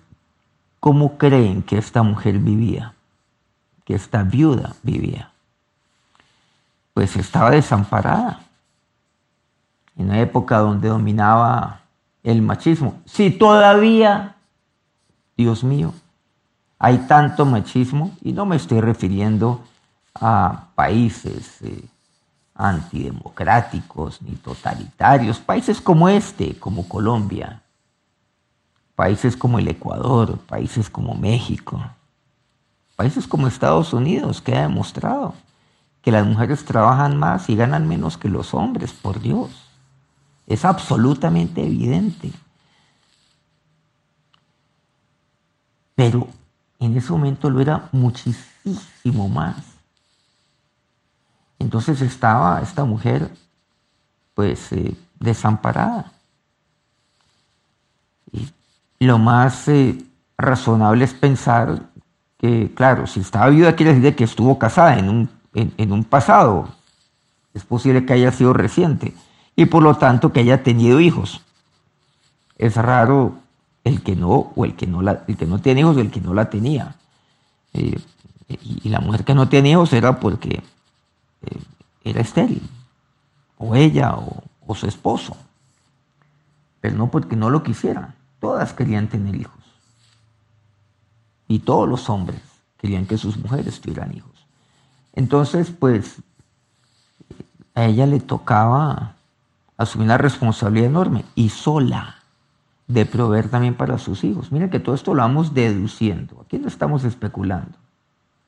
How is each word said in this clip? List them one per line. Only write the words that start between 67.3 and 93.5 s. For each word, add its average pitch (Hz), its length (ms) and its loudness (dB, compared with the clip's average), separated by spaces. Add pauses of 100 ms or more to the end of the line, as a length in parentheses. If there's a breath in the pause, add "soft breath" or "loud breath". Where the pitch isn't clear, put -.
Es 98 80 -14
posible 127 420 0
que 131 80 2
haya 123 180 4
sido 127 220 4
reciente 117 640 0 (400 soft breath)
y 170 100 6
por 165 160 4
lo 151 160 6
tanto 127 340 4
que 127 100 2
haya 127 200 4
tenido 120 380 4
hijos. 123 420 2 (1160)
Es 113 160 0
raro 123 640 4 (440)
el - 200 -2
que 92 120 -2
no, 87 400 0
o 117 100 0
el - 100 -4
que - 100 -10
no 90 160 -4
la, 98 260 0
el 104 100 -4
que 80 100 -4
no 90 120 -2
tiene 131 220 2
hijos 160 160 4
o 123 40 2
el 104 100 -2
que 92 100 -8
no 90 140 -4
la 113 140 0
tenía. 117 460 -4 (800)
Eh, 50 260 -4 (480)
y, - 360 -12
y 107 60 -4
la 104 100 0
mujer 104 240 -2
que 139 100 2
no 135 140 4
tiene 139 240 4
hijos 175 220 4
era 123 260 2
porque, - 440 -4 (800)
eh, - 180 -14 (420)
era 113 180 -4
estéril, - 460 -2 (920)
o 113 180 -2
ella, 147 400 4
o, - 280 -10 (220)
o 101 100 -8
su - 120 -8
esposo, - 500 -6 (1400)
pero 104 160 -6
no 113 120 0
porque 156 260 -4
no 110 140 0
lo 147 140 0
quisiera. - 500 -6 (260)
Todas 123 340 -6
querían 107 340 -2
tener 101 280 -6
hijos. - 200 -12 (1900)
Y 110 120 0
todos 127 300 0
los 123 200 -6
hombres 92 320 -6 (360)
querían 98 300 -4
que 110 100 -2
sus 107 200 -6
mujeres - 440 -6